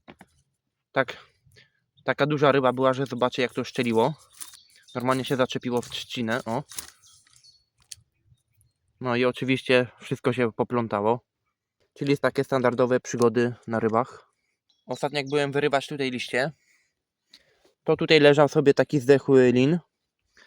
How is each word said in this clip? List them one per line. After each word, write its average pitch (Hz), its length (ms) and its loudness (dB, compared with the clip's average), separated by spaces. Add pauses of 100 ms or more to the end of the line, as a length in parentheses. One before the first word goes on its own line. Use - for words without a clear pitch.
(920)
Tak. - 240 -4 (880)
Taka 135 220 0
duża 147 260 2
ryba 127 200 2
była, 131 200 0
że 131 140 -4
zobaczcie, 123 360 -4
jak 120 120 -4
to 127 100 -6
szczeliło. 120 500 0 (800)
Normalnie 127 300 -4
się 143 120 -4
zaczepiło 123 460 -4
w - 80 -16
trzcinę, 120 540 -6
o. 117 180 -6 (2500)
No 123 160 -4
i 123 80 0
oczywiście 123 640 0 (140)
wszystko - 320 -4
się 117 200 -2
poplątało. 113 680 -2 (760)
Czyli 139 160 -4
jest 143 120 -2
takie 131 220 0
standardowe 123 560 0
przygody 120 540 0 (120)
na 113 140 -4
rybach. 113 520 -4 (540)
Ostatnio 143 320 -6
jak 135 100 -6
byłem 143 240 -2
wyrywać 143 340 -2
tutaj 143 240 -6
liście, 127 420 -4 (1300)
to 160 120 0
tutaj 160 240 4
leżał 143 280 6
sobie 139 260 2
taki 139 260 0
zdechły 131 520 6
lin. 135 260 2 (680)